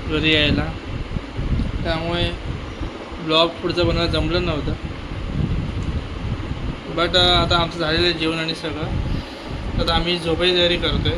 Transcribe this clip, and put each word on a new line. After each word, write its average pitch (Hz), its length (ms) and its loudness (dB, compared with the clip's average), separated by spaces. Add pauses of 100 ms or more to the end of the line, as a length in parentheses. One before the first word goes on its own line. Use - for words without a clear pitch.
घरी 156 260 4
यायला, 147 320 4 (1200)
त्यामुळे 170 480 0 (920)
ब्लॉग 160 240 4
पुढचं 170 400 0
बनवायला 165 240 2
जमलं 160 340 2
नव्हतं. 147 280 0 (2250)
But, 170 180 2
अ, 180 40 6
आता 175 380 6
आमचं 165 220 0
झालेलं 160 240 2
आहे 175 100 4
जेवण 160 240 0
आणि 160 180 -2
सगळं, 151 300 -6 (920)
तर 151 60 2
आता 170 120 2
आम्ही 175 240 2
झोपायची 170 360 2
तयारी 175 220 4
करतोय. 160 400 0